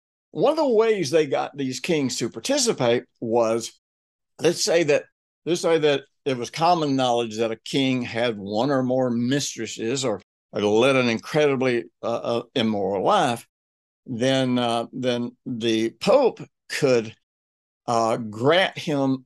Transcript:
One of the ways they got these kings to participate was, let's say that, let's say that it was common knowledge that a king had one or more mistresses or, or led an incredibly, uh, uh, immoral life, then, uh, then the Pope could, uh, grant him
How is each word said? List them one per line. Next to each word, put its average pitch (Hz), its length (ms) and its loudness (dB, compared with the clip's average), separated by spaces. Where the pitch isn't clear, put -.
One 226 220 0
of 311 60 -2
the 302 100 2
ways 214 420 2
they 156 160 4
got 135 300 -4
these 131 240 -6
kings 143 380 -2
to 123 100 -4
participate 139 760 0
was, 113 520 0
let's 165 240 0
say 170 220 2
that, 143 200 2
let's 170 160 -2
say 165 160 2
that 147 240 2
it 131 100 -2
was 120 140 -8
common 160 440 2
knowledge 120 440 0
that 113 120 0
a 113 60 -6
king 131 460 -2
had 117 360 -4
one 107 320 -2
or 131 120 2
more 127 260 0
mistresses 120 960 -4
or, 104 160 -4
or 107 80 -4
led 113 360 4
an 123 120 2
incredibly, 131 760 0
uh, - 40 -4
uh, 117 360 -2
immoral 101 480 -2
life, 147 440 0
then, 127 540 0
uh, 117 340 -2
then 120 420 -4
the 113 440 0
Pope 240 500 2
could, 120 460 0
uh, 117 320 0
grant 123 600 0
him 135 480 -2